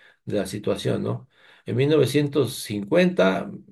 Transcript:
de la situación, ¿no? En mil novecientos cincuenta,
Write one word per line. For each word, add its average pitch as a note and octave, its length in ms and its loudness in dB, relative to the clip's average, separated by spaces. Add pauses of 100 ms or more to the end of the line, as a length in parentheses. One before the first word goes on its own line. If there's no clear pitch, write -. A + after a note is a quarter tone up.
(260)
de G2+ 120 -6
la F#2+ 100 -2
situación, G#2 560 -4
¿no? A#2 260 -6 (360)
En - 100 -4
mil C#3 140 2
novecientos C#3+ 640 2
cincuenta, E3 960 0 (200)